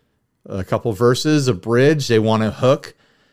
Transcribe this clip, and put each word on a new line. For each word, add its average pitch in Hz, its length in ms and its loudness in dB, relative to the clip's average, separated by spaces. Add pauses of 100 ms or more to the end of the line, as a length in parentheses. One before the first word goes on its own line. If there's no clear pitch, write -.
(480)
a 95 160 -8
couple 117 300 -4
verses, 131 540 0
a 123 60 2
bridge. 127 540 0
They 117 120 2
want 110 240 2
a 107 80 -2
hook. 135 440 -2 (380)